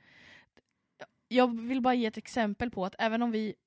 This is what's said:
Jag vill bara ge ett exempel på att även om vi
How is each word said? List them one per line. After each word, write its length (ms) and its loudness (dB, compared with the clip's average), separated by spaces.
Jag 340 4
vill 200 -2
bara 120 4
ge 120 2
ett 120 -4
exempel 540 -2
på 140 -4
att 140 -6
även 240 0
om 80 0
vi 240 -4